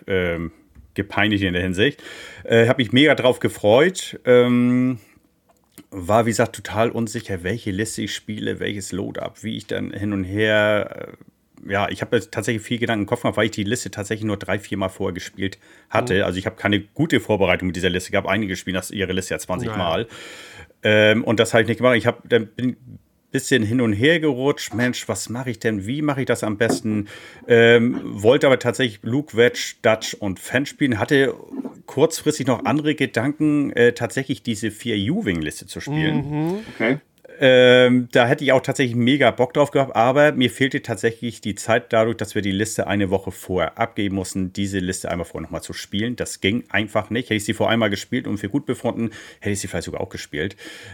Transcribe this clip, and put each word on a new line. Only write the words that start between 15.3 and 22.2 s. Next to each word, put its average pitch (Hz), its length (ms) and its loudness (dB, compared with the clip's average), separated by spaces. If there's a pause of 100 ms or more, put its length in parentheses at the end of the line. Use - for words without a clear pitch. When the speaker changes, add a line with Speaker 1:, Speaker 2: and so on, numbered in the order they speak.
Speaker 1:
hatte. 110 300 0
Speaker 2:
Mhm. 98 60 2
Speaker 1:
Also 92 140 -2
ich 95 80 -6
hab - 120 -8
keine 104 220 0
gute 139 400 0
Vorbereitung 92 480 0
mit 87 80 -4
dieser 90 120 0
Liste 90 220 -4
gehabt. 98 180 -2
Einige 98 280 -2
spielen 92 180 -8
das, 92 160 -6
ihre 92 240 -4
Liste 92 180 -4
ja 78 60 -6
zwanzig 92 300 -6
Speaker 2:
Naja. 107 100 -6
Speaker 1:
Mal. 90 280 -2 (760)
Ähm, 107 420 6
und 110 160 0
das 110 140 2
hab 117 80 8
ich 104 60 0
nicht 113 100 0
gemacht. 123 180 4
Ich 110 100 2
hab, - 220 -2